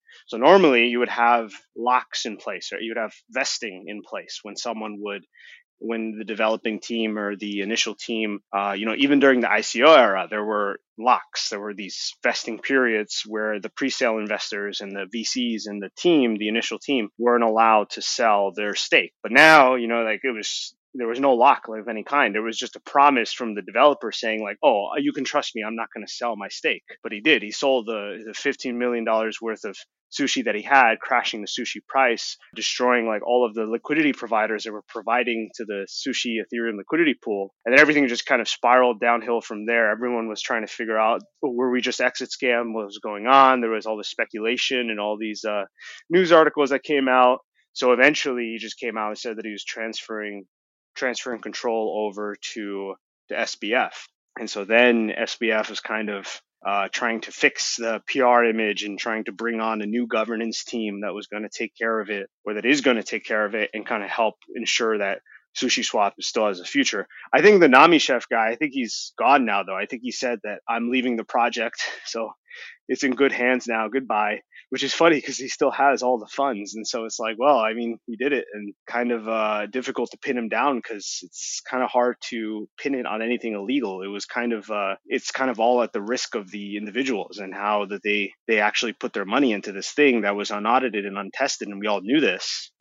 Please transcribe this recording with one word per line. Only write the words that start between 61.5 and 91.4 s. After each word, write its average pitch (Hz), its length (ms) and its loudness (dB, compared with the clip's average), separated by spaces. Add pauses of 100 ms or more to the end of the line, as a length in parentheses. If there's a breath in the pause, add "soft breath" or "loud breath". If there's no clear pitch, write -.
care 113 260 -2
of 101 100 -8
it, 101 180 -6 (160)
or 107 80 -6
that 104 140 -4
is 139 160 4
gonna 120 200 4
take 104 220 -8
care 107 220 0
of 101 80 -6
it 107 180 -2
and 107 140 -10
kinda 104 200 -4
help 107 280 -2 (200)
ensure 110 440 -2
that 98 220 -2 (360 soft breath)
Sushi 123 260 0
Swap 104 380 0
still 110 280 0
has 92 120 -4
a 87 40 -14
future. 117 440 -2 (240 loud breath)
I 135 80 6
think 196 200 10
the 160 80 10
Nami 147 300 10
Chef 127 300 0
guy, 113 200 2
I 117 80 -2
think 151 180 -4
he's - 440 -6
gone 123 280 6
now, 101 160 0
though. 95 120 -6
I 101 120 -4
think 120 160 -10
he 123 100 -6
said 120 320 -4
that, 90 240 -8
"I'm 117 220 0
leaving 123 260 2
the 110 80 -4
project, 117 560 0
<laughs> - 240 -8
so 110 280 -6 (560 loud breath)
it's 127 160 -2
in 127 100 2
good 135 180 4
hands 123 340 0
now. 110 220 -2
Goodbye," 107 520 -2 (280 loud breath)
which 131 160 -4
is 131 100 -4
funny 165 260 6
'cause 131 180 -8
he 123 100 -8
still 139 240 0
has 131 300 2
all 123 160 0
the 104 80 -8
funds. 104 480 -4
And 107 120 -10
so 113 180 -6
it's 110 140 -10
like, 110 200 -4
well, 131 200 6
I 110 140 0
mean, 117 340 -4
he 117 100 -10
did 131 160 0
it, 127 200 0
and 104 220 -12 (120)
kind 120 240 -2
of, 113 180 -4
uh, 107 380 0
difficult 123 460 -6
to - 60 -20
pin 131 200 -4
him 113 100 -4
down 120 340 0
'cause - 400 -10
it's - 460 -12
kinda 127 200 -2
hard 123 280 0 (140)
to 107 380 -8 (100)
pin 139 160 -4
it 123 120 -6
on 110 160 -4
anything 117 320 -4
illegal. 101 480 -4
It 98 60 -10
was 101 180 -10
kind 120 260 -4
of, 107 180 -8
uh, 98 260 -4 (100)
it's - 260 -4
kind 131 180 -2
of 107 80 -6
all 120 240 2
at - 100 -4
the 104 100 -4
risk 113 340 -6
of 98 140 -8
the 101 260 -10
individuals 104 640 -6
and 95 140 -10
how 104 340 -2
that 98 180 -8
they, 104 280 -2 (140)
they 110 140 2
actually 107 320 0
put - 200 -8
their 101 120 -4
money 120 260 2
into 101 220 -4
this 95 180 -8
thing 135 320 6
that 101 140 0
was 104 160 -4
unaudited 107 540 0
and 98 120 -8
untested. 104 500 -6